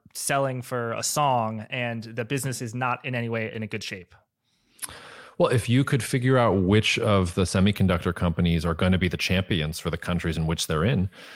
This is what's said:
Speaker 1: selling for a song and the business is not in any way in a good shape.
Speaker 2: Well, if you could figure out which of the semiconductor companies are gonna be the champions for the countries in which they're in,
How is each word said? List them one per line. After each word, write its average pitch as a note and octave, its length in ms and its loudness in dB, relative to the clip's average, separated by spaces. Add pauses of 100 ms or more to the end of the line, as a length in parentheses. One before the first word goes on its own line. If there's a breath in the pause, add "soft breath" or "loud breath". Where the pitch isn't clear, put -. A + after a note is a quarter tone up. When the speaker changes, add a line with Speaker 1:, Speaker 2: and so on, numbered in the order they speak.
(140)
Speaker 1:
selling C3+ 480 -2
for A#2 320 -4
a A2 80 -6
song A2+ 640 0
and A#2 360 -6
the A#2 200 -8
business C3 380 -4
is A2 120 -8
not B2 300 -2
in B2+ 100 -6
any A#2 140 -2
way A2+ 260 -4
in A2 80 -6
a A2 40 -6
good G#2 180 -8
shape. F#2 300 -12 (1200 loud breath)
Speaker 2:
Well, E3+ 140 4
if A#2 180 0
you B2+ 160 4
could C3 180 0
figure C3 360 2
out G2+ 240 4
which G#2 380 4
of G2 340 2
the G2 80 2
semiconductor F#2 720 2
companies E2+ 500 2
are E2+ 80 0
gonna F#2 240 2
be F2+ 100 2
the - 120 -2
champions F2+ 600 0
for E2+ 120 -6
the D#2+ 80 -6
countries E2+ 400 -2
in D#2+ 80 -2
which E2 200 -2
they're D#2 160 0
in, F#2+ 280 2 (260 loud breath)